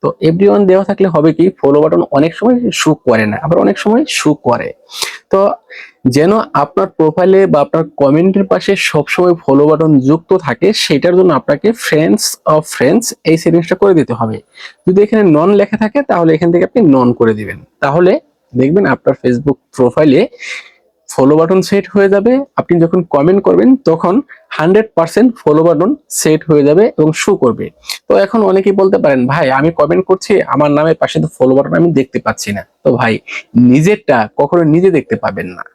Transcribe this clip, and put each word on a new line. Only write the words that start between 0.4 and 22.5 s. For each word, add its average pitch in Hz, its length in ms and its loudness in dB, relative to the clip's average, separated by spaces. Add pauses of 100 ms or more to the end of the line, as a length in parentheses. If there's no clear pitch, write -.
দেওয়া 190 180 2
থাকলে 190 240 -2
হবে 160 240 0
কি, 170 180 2 (100)
ফলো 143 220 2
বাটন 165 280 0
অনেক 151 240 0
সময় 240 400 -2
শো 156 200 0
করে 110 320 -2
না, 104 160 -6
আবার 160 160 0
অনেক 202 200 0
সময় 233 300 0
শো - 260 -2
করে। 113 380 -4 (580)
তো 196 220 0 (540)
যেন 147 260 2 (220)
আপনার 190 340 -2
প্রোফাইলে 180 580 2
বা 160 140 2
আপনার 160 240 -2 (120)
কমেন্টের 175 480 2
পাশে 185 320 -2
সবসময় 175 580 -2
ফলো 143 320 0
বাটন 156 240 2 (100)
যুক্ত 139 360 -2
থাকে, 156 360 -2
সেটার 170 440 0
জন্য 185 160 4
আপনাকে 147 400 -2
friends 180 520 -2 (220)
of 156 180 2
friends 180 400 -2 (200)
এই 160 140 2
সেটিংসটা 170 380 0
করে 196 180 2
দিতে 135 180 0
হবে। 113 240 -6 (480)
যদি 185 180 2
এখানে 214 280 0
none 160 240 2
লেখা 202 220 0
থাকে 214 260 -2
তাহলে 170 320 0
এখান 165 160 -2
থেকে 175 140 0
আপনি - 160 -2 (120)
none 123 220 2
করে 113 200 0
দিবেন, 104 240 -10 (220)
তাহলে 175 320 0 (400)
দেখবেন 143 340 0
আপনার 131 280 -2
Facebook 127 440 -2 (140)
প্রোফাইলে 131 480 2 (880)
ফলো 139 280 0
বাটন 170 260 2
সেট 196 260 -2
হয়ে 196 200 0
যাবে। 202 240 0 (240)